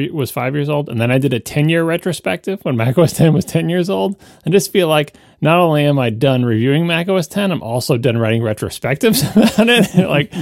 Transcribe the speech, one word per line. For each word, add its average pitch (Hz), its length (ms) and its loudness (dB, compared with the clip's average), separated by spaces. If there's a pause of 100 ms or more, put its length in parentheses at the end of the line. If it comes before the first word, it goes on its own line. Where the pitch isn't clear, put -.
(120)
was 143 180 -4
five 131 240 -4
years 147 140 -4
old, 147 220 -2
and 113 100 -4
then 117 100 2
I 131 80 2
did 135 140 0
a 117 80 -2
ten-year 160 420 0
retrospective 175 800 -4
when 139 140 -2
<laughs> - 20 0
Mac 117 200 0
O 175 40 6
S - 120 2
ten 160 180 4
was 165 140 0
ten 165 240 -2
years 180 180 -2
old. 190 320 -4 (260)
I 156 40 -2
just 185 200 2
feel 185 160 2
like 151 280 0 (260)
not 160 180 2
only 151 280 2
am 143 120 2
I 123 120 0
done 123 340 0
reviewing 127 420 0
Mac 170 220 -2
O 190 80 0
S 170 100 -2
ten, 196 240 -2
I'm 165 120 -4
also 123 340 -2
done 117 220 0
writing 113 240 0
retrospectives 123 880 -2
<laughs> 220 240 4
about 226 140 2
it. 233 260 2
<laughs> 185 140 2
Like, 147 200 0 (140)